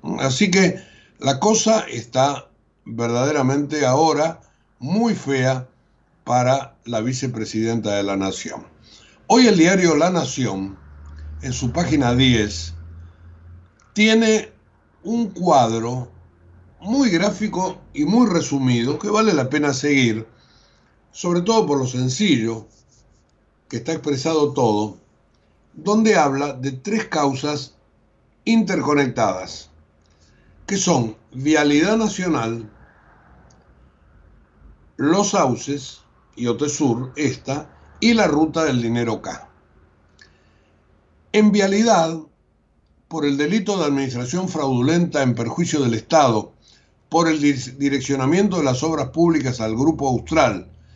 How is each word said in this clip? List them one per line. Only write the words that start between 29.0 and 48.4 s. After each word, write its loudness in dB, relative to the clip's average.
que -4
son 0
Vialidad 2
Nacional, -4
Los 0
Sauces -4
y -6
Otesur, -2
esta, -6
y 4
la 4
ruta 0
del 0
dinero -2
K. -12
En 6
Vialidad, 2
por -6
el 0
delito -2
de 0
administración -4
fraudulenta 0
en 2
perjuicio -4
del 0
Estado, 2
por 2
el 0
dir-, -2
direccionamiento 0